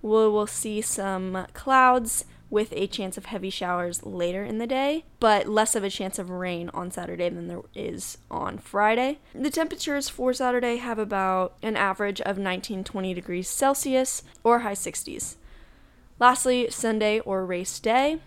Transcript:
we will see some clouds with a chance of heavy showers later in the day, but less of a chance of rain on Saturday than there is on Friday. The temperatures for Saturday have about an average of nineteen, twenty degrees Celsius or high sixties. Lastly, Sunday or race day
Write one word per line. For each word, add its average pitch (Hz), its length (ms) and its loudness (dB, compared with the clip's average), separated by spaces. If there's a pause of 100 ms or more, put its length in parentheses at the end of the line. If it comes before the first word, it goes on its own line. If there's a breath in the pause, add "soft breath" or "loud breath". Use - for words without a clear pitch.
we 214 80 0
will 214 340 6
see 214 360 -4
some 190 720 -4
clouds 254 720 4 (260 loud breath)
with 214 220 2
a 196 120 0
chance 196 320 -6
of 196 80 -14
heavy 190 240 -6
showers 175 540 -4
later 185 400 -2
in 220 160 -4
the 233 80 -4
day, 277 360 0 (160)
but 214 280 6
less 214 280 4
of 208 80 0
a 196 60 -2
chance 190 300 -6
of 180 100 -8
rain 180 420 -6
on 180 200 -8
Saturday 175 360 -4
than 175 200 -4
there 175 160 -10 (100)
is - 460 -8 (100)
on - 300 -4
Friday. 226 580 2 (160 soft breath)
The 285 160 -2
temperatures 302 600 -2
for 254 220 -2
Saturday 247 440 0
have 240 240 -4
about 190 640 0
an 220 120 -2
average 196 460 0
of 196 160 -2
nineteen, 190 460 -4
twenty 190 320 -4
degrees 180 340 -6
Celsius 269 720 2 (220 loud breath)
or 233 160 6
high 208 160 -4
sixties. - 640 -8 (800 soft breath)
Lastly, 247 500 6
Sunday 220 520 2
or 190 260 -2
race 180 320 -4
day 269 480 2